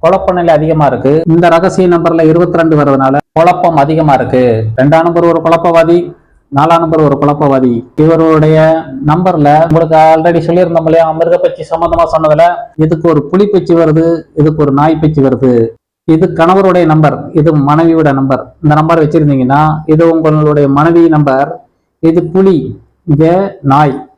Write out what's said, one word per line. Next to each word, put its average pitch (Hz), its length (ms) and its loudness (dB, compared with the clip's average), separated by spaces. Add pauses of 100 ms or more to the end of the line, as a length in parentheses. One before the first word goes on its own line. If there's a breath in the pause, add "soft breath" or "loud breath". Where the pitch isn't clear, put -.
குழப்ப 185 340 -2
நிலை 170 200 0
அதிகமா 156 340 0
இருக்கு. 131 220 -2 (200)
இந்த 170 120 2 (100)
ரகசிய 180 380 0
நம்பர்ல 170 380 0
இருபத்திரெண்டு 170 480 0
வர்றதுனால 139 420 0 (160)
குழப்பம் 175 460 0
அதிகமா 156 360 0
இருக்கு. 127 240 -2 (380)
ரெண்டாம் 160 260 2
நம்பர் 170 240 0
ஒரு 165 140 -2
குழப்பவாதி, 165 520 2 (540 soft breath)
நாலாம் 165 320 0
நம்பர் 160 220 0
ஒரு 139 120 0
குழப்பவாதி. 139 560 0 (300)
இவருடைய 160 540 2 (520)
நம்பர்ல 165 400 0 (160)
உங்களுக்கு 160 320 0
already 160 440 2
சொல்லியிருந்தோம் 165 460 -2
இல்லையா, 165 180 2 (120)
மிருகப்பச்சி 170 540 -2
சம்பந்தமா 165 420 -2
சொன்னதுல, 156 320 2 (380)
இதுக்கு 160 280 -2
ஒரு 147 100 0 (100)
புலிப்பச்சி 180 480 0
வருது, 160 260 2 (340)
இதுக்கு 156 260 0
ஒரு 135 140 -2
நாய் 156 220 0
பச்சி 156 240 0
வருது. 127 260 0 (560)
இது 165 200 0 (120)
கணவருடைய 180 520 2
நம்பர், 151 260 0 (220)
இது 151 100 2 (180)
மனைவியோட 160 520 0
நம்பர். 135 220 -2 (200)
இந்த 147 180 0
நம்பர் 165 240 0
வச்சிருந்தீங்கன்னா, 147 580 0 (320)
இது 156 100 2 (100)
உங்களுடைய 151 540 0 (100)
மனைவி 170 260 2 (120)
நம்பர். 143 360 0 (520)
இது 165 280 0
புலி, 190 260 2 (500)
இங்க 156 180 2 (480)
நாய் 143 220 0 (220)